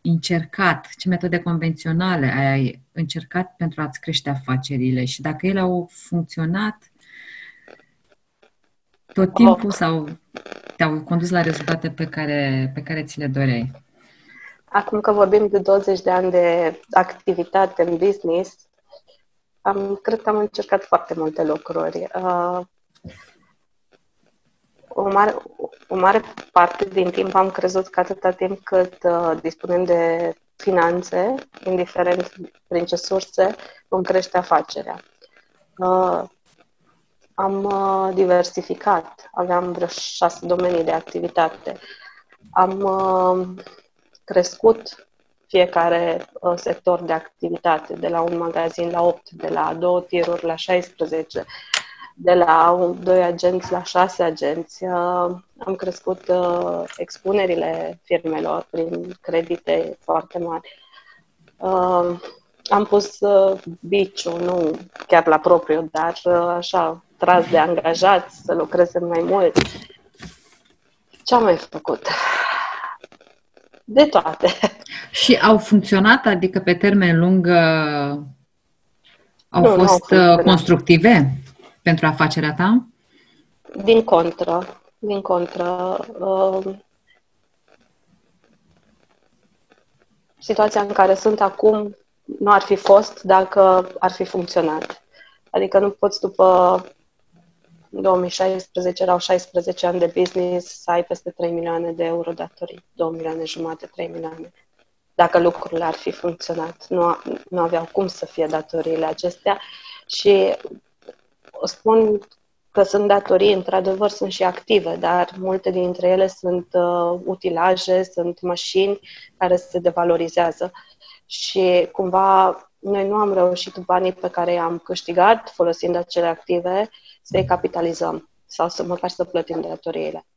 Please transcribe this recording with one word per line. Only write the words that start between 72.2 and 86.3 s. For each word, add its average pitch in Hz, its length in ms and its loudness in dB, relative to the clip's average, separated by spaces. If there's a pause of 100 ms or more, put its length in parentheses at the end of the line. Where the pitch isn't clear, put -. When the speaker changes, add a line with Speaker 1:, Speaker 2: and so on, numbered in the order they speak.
Speaker 2:
De 254 200 6
toate. 175 420 0 (640)
Speaker 1:
Și - 260 4
au 214 220 6
funcționat? 214 680 4
Adică, 185 340 0
pe 180 140 2
termen 185 440 4
lung, 180 280 4
uh, 151 760 2 (1300)
au 175 140 0
Speaker 2:
Nu, 214 120 8
nu 180 60 6
au 185 60 6
Speaker 1:
fost, 190 60 6
uh, 180 60 6
Speaker 2:
funcționat. 175 440 6
Speaker 1:
constructive 170 960 6 (440)
pentru 165 240 2
afacerea 156 480 0
ta? 214 320 2 (960)
Speaker 2:
Din 226 200 6
contră, 170 760 0 (180)
din 208 220 -4
contră, 180 800 -4 (200)
uh, 190 580 -2 (3500)